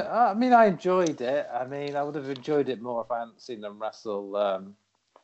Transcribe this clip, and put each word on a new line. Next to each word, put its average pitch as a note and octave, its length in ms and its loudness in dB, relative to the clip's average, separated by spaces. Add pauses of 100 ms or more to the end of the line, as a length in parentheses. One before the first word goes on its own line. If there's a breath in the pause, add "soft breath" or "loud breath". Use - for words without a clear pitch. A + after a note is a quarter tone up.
I G3+ 340 2
mean, B3 180 2
I A3+ 140 10
enjoyed F3+ 540 2
it. C3+ 320 -2
I B2 140 -4
mean, C#3+ 280 -6
I C#3+ 80 -2
would D3 120 -6
have C#3 140 -8
enjoyed C#3 400 0
it A2+ 120 -4
more A#2 220 -4
if - 80 -10
I A#2 100 -2
hadn't A2+ 200 -14
seen A2+ 200 -12
them G#2 200 -12
wrestle, G2+ 560 -6
um, G2 400 -2 (480)